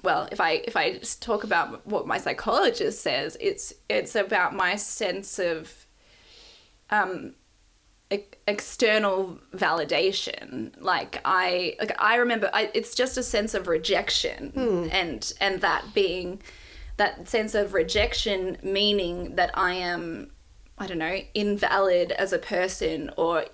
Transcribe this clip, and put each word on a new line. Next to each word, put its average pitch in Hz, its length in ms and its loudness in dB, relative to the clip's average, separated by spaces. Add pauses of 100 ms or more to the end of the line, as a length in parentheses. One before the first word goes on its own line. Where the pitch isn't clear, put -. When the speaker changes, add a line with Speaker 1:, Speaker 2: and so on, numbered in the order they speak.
Speaker 1:
well, 165 280 2
if 208 100 -6
I, 165 100 4 (140)
if 226 100 -6
I 175 220 2
just - 240 -4
talk 214 220 -2
about 170 420 -2
what 202 220 -2
my 113 100 0
psychologist 220 840 0
says, 135 380 -2
it's, - 340 -4 (160)
it's 214 260 -2
about 196 400 2
my 185 220 0
sense 196 600 -2
of, 165 480 -4 (1040)
um, 185 440 0 (800)
e-, 202 80 0 (280)
external 202 920 2 (180)
validation. 165 1160 0 (100)
Like, - 420 -2
I, 180 560 2
like, - 220 -2
I 220 140 6
remember, 233 360 2
I, 220 220 0
it's - 220 0
just 254 220 0
a 254 60 0
sense 220 300 2
of 185 140 -2
rejection 165 880 0
Speaker 2:
Hmm. 196 360 2
Speaker 1:
and, 170 480 -2
and 190 220 0
that 196 320 0
being, 185 480 0 (560)
that - 320 -2
sense 220 240 0
of 202 220 2
rejection 190 880 0
meaning 190 720 0
that 180 200 2
I 180 180 2
am, 170 580 -6 (480)
I 196 80 -8
don't 180 100 -6
know, 170 220 -2 (160)
invalid 196 800 4
as 185 200 0
a 165 60 0
person 175 800 -2
or 165 360 2